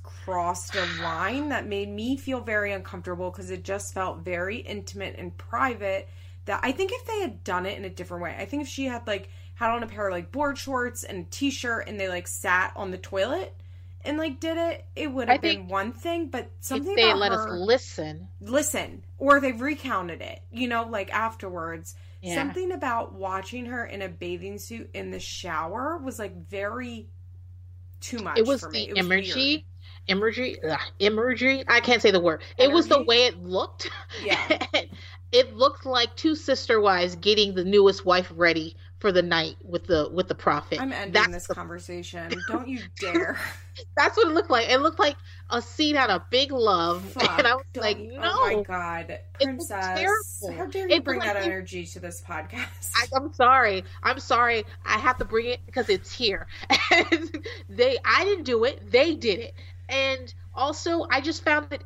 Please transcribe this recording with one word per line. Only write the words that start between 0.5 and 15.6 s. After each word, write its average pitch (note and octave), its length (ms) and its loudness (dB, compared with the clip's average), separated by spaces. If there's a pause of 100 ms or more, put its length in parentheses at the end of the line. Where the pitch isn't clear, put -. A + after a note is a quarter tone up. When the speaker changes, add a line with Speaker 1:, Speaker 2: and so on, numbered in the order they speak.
Speaker 1:
a F#3 100 0 (160)
line F#3+ 480 -2
that A3+ 180 -2
made G3+ 220 -4
me A3 260 -4
feel C4 240 -4
very G#3+ 320 -2
uncomfortable F3+ 600 -6
'cause F#3 180 -12
it F#3 140 -8
just G3 300 -6
felt F#3 260 -4
very F3+ 380 -4
intimate G3 600 -10
and F3 200 -10
private. A3 680 -2 (380)
That G3+ 160 -2
I B3+ 120 0
think F#4+ 200 0
if B4 140 -8
they A4 140 -2
had A#3+ 220 -6
done F3+ 220 -2
it - 100 -4
in G3 100 -10
a F#3+ 40 -10
different F3 320 -10
way, E3+ 160 -6
I G3 80 -6
think C#4+ 160 -4
if C#4 60 -8
she C4+ 180 -6
had, A#3+ 220 -6
like, G3 220 -4 (260)
had A3+ 160 0
on A#3 100 -2
a A3+ 60 -6
pair G#3 200 -4
of, F#3 60 -2
like, F3 180 -6
board C#4+ 280 -2
shorts B3 440 -4
and F3+ 220 -10
a - 60 -16
t-shirt B3 560 -2
and G#3 120 -8
they, F#3+ 80 -2
like, F3+ 200 -6
sat F#3 480 2
on F#3+ 160 -6
the F3+ 80 -8
toilet A#3+ 520 -2 (520)
and, D4+ 160 -2
like, D#4 200 -4
did E4 160 -2
it, E4+ 300 -2 (100)
it D4 160 -4
would B3+ 160 -2
have B3+ 120 6
Speaker 2:
I - 20 -10
think D#4+ 200 0